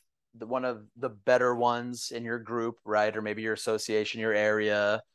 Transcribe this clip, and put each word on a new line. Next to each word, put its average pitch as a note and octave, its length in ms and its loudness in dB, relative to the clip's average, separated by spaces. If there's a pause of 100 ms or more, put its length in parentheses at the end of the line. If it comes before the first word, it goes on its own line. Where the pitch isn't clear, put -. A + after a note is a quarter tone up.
(360)
the, A2+ 100 -12
one B2+ 200 -4
of A2+ 200 -6 (100)
the B2 140 -6
better B2 460 4
ones A#2+ 560 -2
in A#2+ 120 -8
your A#2 160 -4
group, A#2 360 -4 (100)
right? G#2+ 300 2
Or A2 60 -4
maybe G#2+ 200 -4
your A2 120 -2
association, G#2+ 680 -2
your A2 120 0
area, G#2+ 680 2 (140)